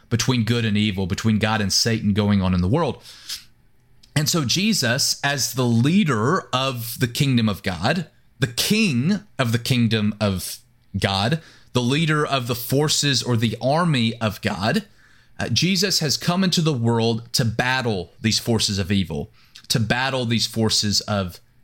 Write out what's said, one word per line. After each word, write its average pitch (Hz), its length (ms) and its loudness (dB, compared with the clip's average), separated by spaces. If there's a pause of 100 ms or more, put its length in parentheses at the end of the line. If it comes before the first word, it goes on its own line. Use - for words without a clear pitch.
(100)
between 117 340 0
good 117 200 0
and 104 120 0
evil, 101 300 0
between 104 320 0
God 110 220 0
and 98 120 -2
Satan 110 420 0
going 101 280 2
on 92 100 2
in 90 100 2
the 90 60 0
world. 143 340 0 (1120)
And 151 140 0
so 165 160 0
Jesus, 139 760 0
as 143 320 -2
the 123 120 0
leader 139 840 2
of 127 460 -4
the 123 100 2
kingdom 120 400 2
of 98 140 -4
God, 104 440 -2 (320)
the 127 100 -4
king 190 720 0 (180)
of 120 140 0
the 117 60 0
kingdom 110 600 2
of 98 380 -2 (400)
God, 104 420 0 (320)
the 123 100 2
leader 151 440 2
of 127 220 -2
the 123 60 -2
forces 143 680 0
or 123 140 0
the 113 260 0
army 135 580 0
of 110 220 -4
God, 117 440 -2 (520)
uh, 101 100 -6
Jesus 180 520 0
has 147 160 0
come 185 280 0
into 180 180 2
the 156 100 2
world 117 640 0
to 127 100 0
battle 120 760 -2
these 110 180 0
forces 104 400 0
of 92 120 -4
evil, 82 400 0 (380)
to 131 120 0
battle 127 440 0
these 117 220 0
forces 107 560 0
of 98 380 -4 (240)